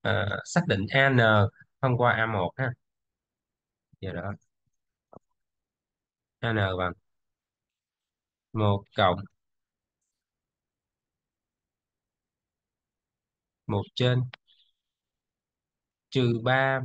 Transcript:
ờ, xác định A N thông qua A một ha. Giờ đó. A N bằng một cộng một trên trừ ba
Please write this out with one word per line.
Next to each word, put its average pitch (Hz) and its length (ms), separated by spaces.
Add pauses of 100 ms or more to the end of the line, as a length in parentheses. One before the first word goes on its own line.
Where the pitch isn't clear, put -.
ờ, 101 280 (160)
xác - 220
định 104 220
A 135 200
N 127 80 (640)
thông 127 160
qua 120 160
A 113 120
một 98 320
ha. 131 140 (1300)
Giờ 92 120
đó. 92 200 (2000)
A 117 120
N 107 40 (200)
bằng 90 160 (1600)
một 104 300 (120)
cộng 95 240 (4000)
một 101 160 (120)
trên 123 240 (1900)
trừ 117 340
ba 131 420